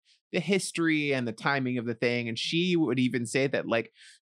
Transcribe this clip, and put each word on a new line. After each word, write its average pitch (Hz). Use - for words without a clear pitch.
the 185
history 160
and 123
the 113
timing 131
of 117
the 120
thing. 120
And 117
she 175
would 135
even 123
say 135
that, 123
like, 113